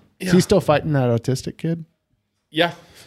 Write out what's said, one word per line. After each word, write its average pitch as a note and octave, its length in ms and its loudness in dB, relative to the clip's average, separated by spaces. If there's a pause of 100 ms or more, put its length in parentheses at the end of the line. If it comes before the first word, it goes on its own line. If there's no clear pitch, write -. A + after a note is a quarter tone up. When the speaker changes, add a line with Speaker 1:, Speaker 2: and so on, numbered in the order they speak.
(200)
Speaker 1:
Is F#3 120 -4
he F3+ 60 6
Speaker 2:
Yeah. F3+ 40 6
Speaker 1:
still G3 200 2
fighting D3+ 320 0
that B2+ 160 2
autistic A#2+ 480 -4
kid? E3 280 -6 (640)
Speaker 2:
Yeah. E3 220 0 (340)